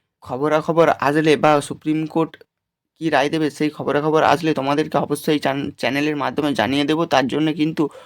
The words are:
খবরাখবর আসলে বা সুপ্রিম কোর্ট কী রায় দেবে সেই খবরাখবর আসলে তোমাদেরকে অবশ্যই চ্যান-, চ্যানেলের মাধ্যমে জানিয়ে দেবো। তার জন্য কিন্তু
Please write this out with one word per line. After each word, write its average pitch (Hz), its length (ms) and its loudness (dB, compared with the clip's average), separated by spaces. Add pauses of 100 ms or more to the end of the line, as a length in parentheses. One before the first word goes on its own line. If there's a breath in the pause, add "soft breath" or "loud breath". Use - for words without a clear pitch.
(240)
খবরাখবর 151 640 2 (120)
আসলে 151 360 2
বা 151 240 4
সুপ্রিম 151 460 -4
কোর্ট 160 260 -2 (680)
কী 160 100 -6
রায় 143 200 2
দেবে 156 200 0
সেই 151 200 -2
খবরাখবর 147 540 0
আসলে 156 300 2
তোমাদেরকে 147 440 -2
অবশ্যই 147 420 -2
চ্যান-, 139 380 -2
চ্যানেলের 147 380 -2
মাধ্যমে 139 380 -2
জানিয়ে 131 300 0
দেবো। 156 220 0
তার 135 200 2
জন্য 143 280 -2
কিন্তু 160 280 -2 (240 loud breath)